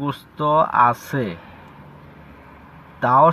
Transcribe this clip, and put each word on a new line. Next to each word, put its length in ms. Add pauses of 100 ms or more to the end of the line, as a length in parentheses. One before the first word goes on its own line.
গোশত 380 (480)
আছে, 380 (1700)
তাও 320